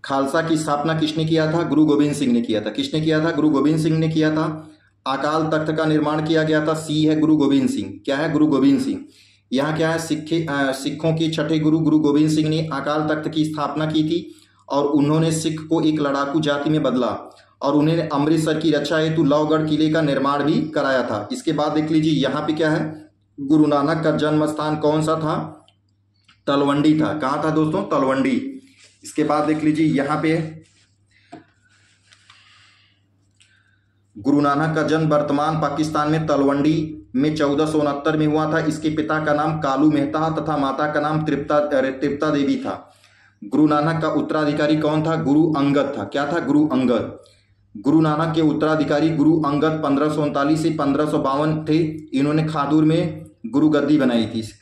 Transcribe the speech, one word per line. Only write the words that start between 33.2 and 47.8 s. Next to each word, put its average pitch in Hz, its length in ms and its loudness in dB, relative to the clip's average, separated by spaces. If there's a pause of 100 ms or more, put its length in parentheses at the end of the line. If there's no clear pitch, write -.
गुरु 139 240 2
नानक 147 340 0
का 156 80 0
जन्म 156 260 0
वर्तमान 147 460 0
पाकिस्तान 151 560 -2
में 160 160 -2
तलवंडी 143 680 0 (220)
में 151 200 0
चौदह 143 300 0
सौ 156 140 -2
उनहत्तर 147 380 -2
में 151 100 2
हुआ 156 260 0
था। 160 60 0
इसके 156 300 -4
पिता 156 360 -2
का 147 80 0
नाम 156 260 -2
कालू 143 320 2
मेहता 156 380 0
तथा 156 280 -4
माता 139 340 -2
का 147 80 -2
नाम 156 260 -2
तृप्ता, 147 320 0
अरे, 135 340 0
तृप्ता 147 380 -2
देवी 135 260 0
था। - 380 -8 (500)
गुरु 139 240 2
नानक 156 340 0
का 156 80 0
उत्तराधिकारी 151 680 0
कौन 156 300 0
था? 160 160 0
गुरु 151 300 2
अंगद 139 440 0
था। 104 60 -6
क्या 143 300 -4
था? 170 60 0
गुरु 147 280 2
अंगद। 123 520 0 (580)
गुरु 160 240 2